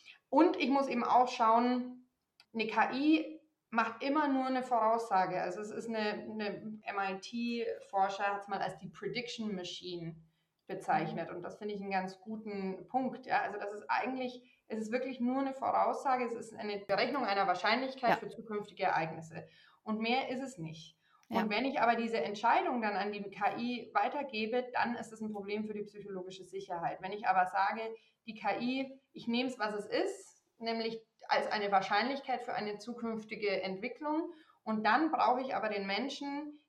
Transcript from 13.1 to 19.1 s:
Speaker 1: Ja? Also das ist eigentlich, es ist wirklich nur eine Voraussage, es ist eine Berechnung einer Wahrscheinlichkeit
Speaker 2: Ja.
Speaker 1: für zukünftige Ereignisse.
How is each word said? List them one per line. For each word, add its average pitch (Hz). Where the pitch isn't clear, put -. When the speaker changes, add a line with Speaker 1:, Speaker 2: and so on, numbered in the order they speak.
Speaker 1:
Ja? 196
Also 208
das 208
ist 208
eigentlich, 247
es 220
ist 214
wirklich 254
nur 254
eine 269
Voraussage, 247
es 233
ist 214
eine 202
Berechnung 233
einer 196
Wahrscheinlichkeit 226
Speaker 2:
Ja. -
Speaker 1:
für -
zukünftige 208
Ereignisse. 160